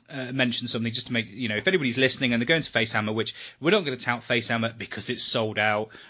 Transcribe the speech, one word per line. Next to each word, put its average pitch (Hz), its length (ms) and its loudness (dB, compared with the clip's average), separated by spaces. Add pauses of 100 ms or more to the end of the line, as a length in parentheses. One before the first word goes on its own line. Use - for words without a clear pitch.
(100)
uh, 131 220 -8
mention 123 360 0
something 117 240 -2
just - 140 -4
to 123 80 -6
make, 113 160 -2
you 117 180 -4
know, 107 80 0
if 107 100 -2
anybody's 151 300 2
listening 131 380 2
and 117 80 2
they're 117 40 -2
going 165 140 4
to - 100 -6
Facehammer, 110 440 0
which 110 200 -2 (240)
we're 147 120 2
not 196 160 4
gonna 131 100 -2
tout 120 240 -2
Facehammer 117 560 0
because 101 320 -6
it's 123 140 -2
sold 110 360 0
out 107 300 2 (220)